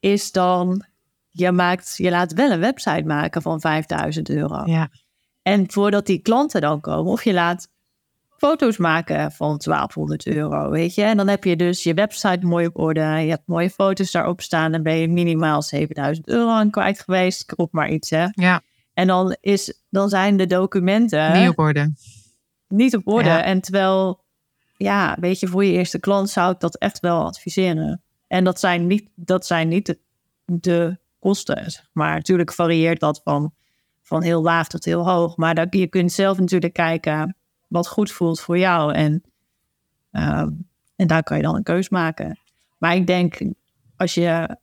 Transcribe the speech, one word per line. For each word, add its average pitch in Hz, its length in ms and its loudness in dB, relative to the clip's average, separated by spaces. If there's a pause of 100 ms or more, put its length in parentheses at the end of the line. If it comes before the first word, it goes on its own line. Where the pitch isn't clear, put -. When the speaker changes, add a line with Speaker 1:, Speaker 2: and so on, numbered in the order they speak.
Speaker 1:
is 202 320 0
dan, 180 520 2 (460)
je 180 220 0
maakt, 180 440 0
je 180 140 0
laat 175 220 0
wel 180 180 2
een 170 100 0
website 175 460 -2
maken 156 360 -2
van 165 180 -2
vijfduizend 156 720 -2
euro. 151 360 -2
Speaker 2:
Ja. 160 220 0 (540)
Speaker 1:
En 196 280 2
voordat 202 360 0
die 185 120 2
klanten 233 420 2
dan 147 200 0
komen, 156 320 -2
of 226 120 -2
je 220 80 2
laat 175 360 0 (680)
foto's 285 400 2
maken 160 560 0
van 151 260 -2
twaalfhonderd 151 680 -4
euro, 147 440 -2
weet 165 240 -2
je. 208 80 0
En 220 140 2
dan 196 120 2
heb 196 160 0
je 180 120 2
dus 175 260 0
je 170 120 0
website 185 520 0
mooi 170 200 2
op 170 120 -6
orde, 160 220 0
je 156 300 0
hebt 160 160 -6
mooie 175 240 -2
foto's 196 400 0
daarop 180 300 -2
staan, 160 320 -2
dan 160 100 -2
ben 160 140 0
je 165 120 0
minimaal 160 540 2
zevenduizend 151 680 -4
euro 233 220 2
aan 214 200 4
kwijt 196 300 -2
geweest, 185 420 0
ik - 140 -16
roep 170 160 -2
maar 151 180 0
iets, 156 200 -4
hè. 160 200 0
Speaker 2:
Ja. 180 320 2 (320)
Speaker 1:
En 180 120 2
dan 185 340 2
is, - 500 -2
dan 196 180 2
zijn 196 280 2
de 190 100 4
documenten 185 920 2
Speaker 2:
Niet 185 80 6
op 165 100 0
orde. 151 340 2 (760)
Speaker 1:
niet 233 280 2
op 190 120 -2
orde. 214 200 4
Speaker 2:
Ja. 165 140 4
Speaker 1:
En 190 180 2
terwijl, 190 640 0 (520)
ja, 202 440 0
weet 180 200 0
je, 196 80 -2
voor 185 160 0
je 190 80 4
eerste 175 260 0
klant 196 320 0
zou 185 220 0
ik 180 80 -6
dat 165 180 -4
echt - 220 -4
wel 170 240 0
adviseren. 170 800 -4 (240)
En 185 180 0
dat 185 160 0
zijn 175 260 0
niet, 202 280 -2
dat 180 320 -2
zijn 165 220 0
niet 180 180 0
de, 170 120 -6 (460)
de 170 540 0 (200)
kosten, - 520 -2
zeg - 220 -16
maar. 156 220 -2
Natuurlijk 170 380 0
varieert 165 480 2
dat 151 240 -2
van, 147 280 -2 (500)
van 160 200 -2
heel 170 200 2
laag 165 260 2
tot - 160 -10
heel 170 240 0
hoog, 170 280 0
maar 165 180 0
dat, 170 200 -2
je 185 120 2
kunt 175 260 0
zelf 196 260 0
natuurlijk 175 340 0
kijken 160 640 -2 (320)
wat 175 200 -2
goed 208 240 -2
voelt 165 280 -2
voor 175 180 -2
jou 170 340 2
en, 151 300 0 (880)
ehm, 151 400 -2 (460)
en 190 100 0
daar 160 160 2
kan 156 140 -4
je 151 60 0
dan 160 120 -2
een - 80 -4
keus 180 260 -2
maken. 165 500 -4 (400)
Maar 170 180 0
ik 180 100 2
denk, 180 340 0 (560)
als - 180 -2
je 165 480 -2